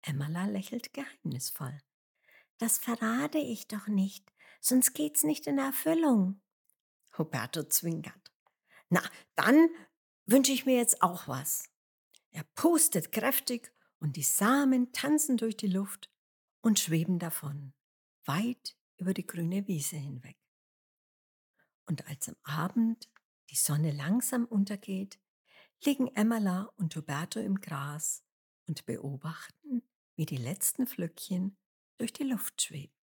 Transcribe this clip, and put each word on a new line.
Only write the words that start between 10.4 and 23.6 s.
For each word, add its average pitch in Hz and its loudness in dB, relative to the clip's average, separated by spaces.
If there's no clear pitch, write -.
ich 254 -2
mir 262 4
jetzt 240 4
auch 180 0
was.“ 135 -4
Er 156 -12
pustet - 4
kräftig 247 -2
und 151 -2
die 147 -6
Samen 254 4
tanzen 294 2
durch 220 -2
die 214 -2
Luft 196 -4
und 220 4
schweben 170 2
davon, 147 -8
weit 214 -4
über 185 -2
die 185 -4
grüne 180 -2
Wiese 160 -4
hinweg. 139 -12
Und - -6
als - -10
am 156 -14
Abend 196 -2
die 143 -10
Sonne 151 2